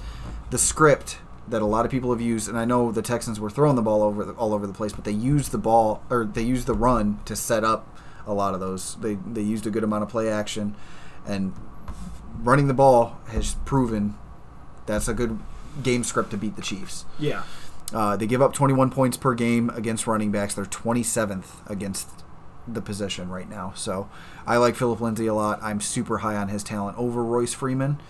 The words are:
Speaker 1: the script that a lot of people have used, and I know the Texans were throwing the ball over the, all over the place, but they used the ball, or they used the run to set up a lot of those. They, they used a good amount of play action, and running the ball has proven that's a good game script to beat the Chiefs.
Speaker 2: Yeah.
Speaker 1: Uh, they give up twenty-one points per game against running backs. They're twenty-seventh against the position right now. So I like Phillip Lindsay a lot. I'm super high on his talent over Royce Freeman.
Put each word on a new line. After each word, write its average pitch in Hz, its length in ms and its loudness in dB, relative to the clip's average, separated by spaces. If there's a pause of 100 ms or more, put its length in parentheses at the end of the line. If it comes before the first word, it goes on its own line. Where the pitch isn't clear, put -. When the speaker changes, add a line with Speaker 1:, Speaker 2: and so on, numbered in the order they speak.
(520)
Speaker 1:
the 123 60 0
script - 600 4 (300)
that 113 160 0
a - 20 2
lot 110 180 4
of 117 80 2
people 123 200 0
have 117 100 2
used, 113 260 0
and 110 100 -4
I 117 80 0
know 123 260 4
the 110 100 0
Texans 117 380 -2
were 107 100 -4
throwing 143 260 4
the 120 60 4
ball 107 220 4
over 104 200 2
the, 90 100 -6
all 110 200 0
over 101 140 -2
the 98 60 -6
place, 104 200 -4
but - 100 -8
they 104 80 -2
used 131 400 2
the 123 60 -2
ball, 110 520 4
or 120 140 2
they 107 200 -2
used 127 240 0
the 120 80 2
run 107 500 4
to 110 100 -6
set 110 280 2
up 110 340 0 (300)
a 107 60 -2
lot 98 200 2
of 92 60 -2
those. 92 420 -4
They, 107 140 0
they 104 260 -4
used 107 240 0
a 110 60 0
good 110 120 0
amount 107 200 0
of 104 60 -6
play 113 200 0
action, 104 460 -2 (500)
and 98 280 -2 (880)
running 139 240 6
the 131 80 2
ball 123 420 8 (120)
has 110 260 0 (100)
proven 110 500 2 (720)
that's 107 220 0
a 117 80 0
good 113 240 0 (420)
game 123 220 2
script - 280 -2
to 110 60 -4
beat 101 180 -4
the 104 60 -8
Chiefs. - 440 -6 (120)
Speaker 2:
Yeah. 95 240 0 (500)
Speaker 1:
Uh, 104 240 2
they 107 120 0
give 123 160 4
up 135 100 4
twenty-one 131 380 4
points 127 260 2
per 131 160 2
game 117 380 2
against 113 340 -4
running 107 260 0
backs. 101 220 -2
They're 101 120 -4
twenty-seventh 110 1040 -2
against 98 400 -6 (600)
the 113 140 -6
position 98 480 -6
right 92 200 -8
now. 95 260 -8
So 98 320 -4 (380)
I 120 120 4
like 120 180 6
Phillip 117 260 0
Lindsay 113 240 -2
a 107 80 2
lot. 107 300 2
I'm 104 180 -2
super 113 380 -2
high 107 160 0
on 101 140 -2
his 101 140 -4
talent 101 360 -6
over 120 240 0
Royce 120 320 0
Freeman. 135 440 0 (100)